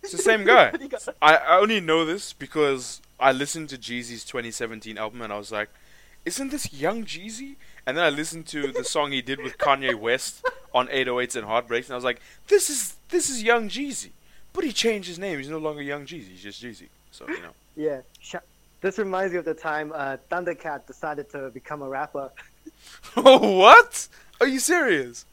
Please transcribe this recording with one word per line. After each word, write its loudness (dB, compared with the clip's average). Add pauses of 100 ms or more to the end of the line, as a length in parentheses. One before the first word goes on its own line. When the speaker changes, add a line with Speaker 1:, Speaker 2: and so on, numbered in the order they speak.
Speaker 1:
It's -12
the -8
Speaker 2:
<laughs> 2
Speaker 1:
same 2
guy. 8
Speaker 2:
Then -8
he -14
got -10 (140)
Speaker 1:
I, 8
I 6
only 4
know 2
this -6
because -2 (180)
I 6
listened -6
to -14
Jeezy's -10
twenty -8
seventeen -8
album -8
and -8
I -6
was -12
like, -4 (540)
"Isn't -8
this -8
Young -4
Jeezy?" -14 (280)
And -4
then 0
I 4
listened -8
to -8
the -8
song -2
he -4
did -8
with -10
Kanye 0
West -4 (260)
on 0
eight 0
oh -2
eights -4
and -6
Heartbreaks, -2
and -10
I -8
was -8
like, -2 (280)
"This 2
is, -6 (160)
this -2
is -6
Young 2
Jeezy." -8 (420)
But -6
he -4
changed -2
his -12
name. -8
He's -10
no -8
longer -6
Young -8
Jeezy. -16
He's -20
just -16
Jeezy. -16 (220)
So, -18
you -8
know. -18 (260)
Speaker 2:
Yeah. -4 (200)
Sh-, -14 (460)
this -4
reminds -2
me -2
of -12
the -2
time, -6
uh, -6 (140)
Thundercat -6
decided -10
to -10
become -12
a -10
rapper. -8
<laughs> -20 (500)
Speaker 1:
<laughs> -20
What? 8 (320)
Are 6
you 0
serious? 0